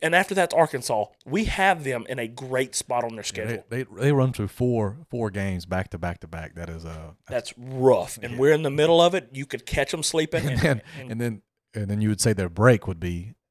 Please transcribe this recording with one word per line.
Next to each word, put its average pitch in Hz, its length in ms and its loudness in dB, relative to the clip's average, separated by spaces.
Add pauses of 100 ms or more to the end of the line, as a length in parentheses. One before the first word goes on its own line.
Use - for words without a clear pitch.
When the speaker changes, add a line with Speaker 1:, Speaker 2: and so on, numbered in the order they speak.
Speaker 1:
and 160 140 2
after 190 180 2
that's 185 200 2
Arkansas. 127 520 2 (200)
We 196 200 0
have 190 380 2
them 127 240 -4
in 127 100 -6
a 117 120 -4
great 127 460 -4
spot 123 280 -2
on 117 80 -4
their 113 80 -12
Speaker 2:
Yeah, 104 80 -10
Speaker 1:
schedule. 110 420 -6
Speaker 2:
they, 127 140 -6
they, 98 140 -18
they 131 160 2
run 131 200 4
through 104 140 -2
four, 117 500 0 (120)
four 117 200 -4
games 95 360 -4
back 92 260 -4
to 90 60 -8
back 87 240 -8
to 85 60 -16
back. 80 280 -14
That 85 140 -10
is, 82 160 -12
uh, 80 260 -14 (160)
that's 123 240 -6
Speaker 1:
That's - 60 -14
rough. 127 680 2
And 120 100 -8
Speaker 2:
Yeah. 120 60 -4
Speaker 1:
we're 143 140 6
in 156 100 2
the 143 80 0
middle 160 300 6
of 175 140 6
it. - 180 -4
You 135 120 -10
could - 200 -10
catch - 280 -2
'em 160 100 -4
sleeping 160 380 0
Speaker 2:
<laughs> 143 60 -2
And 143 60 0
Speaker 1:
and, 120 80 0
Speaker 2:
then, 135 200 2 (180)
Speaker 1:
and 127 120 -12
Speaker 2:
and 117 100 -6
then, 117 200 -4 (340)
and 107 140 -4
then 104 120 0
you 107 80 4
would 104 120 0
say 117 120 4
their 95 160 -2
break 107 380 4
would 87 140 -6
be, 87 320 -6 (180)